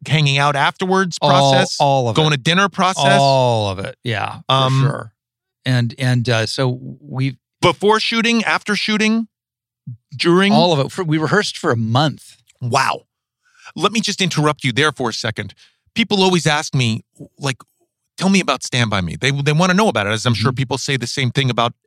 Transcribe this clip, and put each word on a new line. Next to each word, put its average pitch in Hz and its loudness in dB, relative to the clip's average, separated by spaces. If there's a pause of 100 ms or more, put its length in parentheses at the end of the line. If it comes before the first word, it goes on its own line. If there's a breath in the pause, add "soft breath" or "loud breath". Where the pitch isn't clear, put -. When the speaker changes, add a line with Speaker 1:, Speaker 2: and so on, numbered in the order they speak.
Speaker 1:
hanging 139 2
out 143 2
afterwards 185 0
Speaker 2:
All, 147 4
Speaker 1:
process, 139 4
Speaker 2:
all 135 2
of 107 -2
Speaker 1:
going 156 4
Speaker 2:
it. - -2
Speaker 1:
to 120 -6
dinner 180 2
process. 160 2
Speaker 2:
All 123 2
of 92 -6
it, - -10
yeah, 104 -6
for - -2
Speaker 1:
Um, 135 2
Speaker 2:
sure. - -4 (520)
And, 123 0
and, 123 0
uh, 113 0
so 131 -4 (220)
we 135 -6 (240)
Speaker 1:
Before 208 2
shooting, 233 0
after 185 -2
shooting, 220 0 (840)
during? 180 2
Speaker 2:
All 175 4
of 143 0
it. - -10
For, 190 -6
we 160 0
rehearsed 156 0
for - -2
a 117 0
month. 117 -2 (240)
Speaker 1:
Wow. 120 -2 (680 loud breath)
Let 208 -2
me 226 -2
just 196 -4
interrupt 151 0
you 127 0
there 147 2
for 123 -4
a 107 -6
second. 104 -8 (400 soft breath)
People 208 0
always 180 2
ask 151 -2
me, 117 -2 (340)
like, 135 -6 (600)
"Tell 185 -2
me 196 2
about 135 -2
Stand 120 -2
By 101 0
Me." 85 -4
They, 131 -2
they 143 0
wanna 180 2
know 208 2
about 107 0
it, 104 -2
as 110 -4
I'm 117 2
sure 107 0
Speaker 2:
Mm-hmm. 123 -8
Speaker 1:
people 131 -4
say 139 -4
the 117 -6
same 127 -4
thing 131 0
about 117 0 (140)